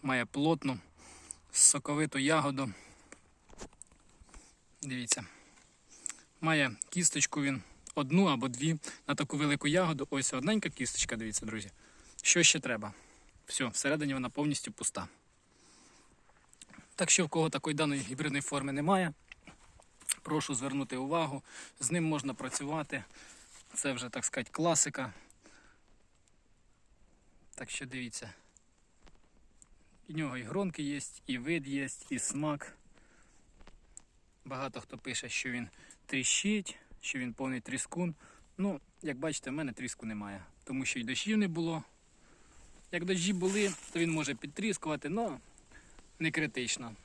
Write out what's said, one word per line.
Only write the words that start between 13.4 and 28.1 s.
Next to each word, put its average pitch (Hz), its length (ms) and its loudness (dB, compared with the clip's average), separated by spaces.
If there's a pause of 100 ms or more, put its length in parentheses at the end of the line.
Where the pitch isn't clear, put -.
Все, - 200 -2
всередині 143 480 0
вона 127 160 -2
повністю 147 420 0
пуста. - 360 -4 (1900)
Так 170 140 0
що, 180 160 8
в 147 40 -4
кого 160 200 4
такої 147 260 -2
даної 143 260 2
гібридної 139 400 -2
форми 139 300 -2
немає, 160 420 4 (1080)
прошу 151 340 -2
звернути 131 420 -2
увагу. 143 460 0 (360)
З - 120 0
ним 135 120 2
можна 127 300 0
працювати. 139 680 -4 (680)
Це 139 200 0
вже, 123 160 -4
так - 160 -6
сказати, - 260 -2
класика. 143 640 2 (2500)
Так 127 140 -12
що - 160 -8
дивіться. 123 480 -8 (1800)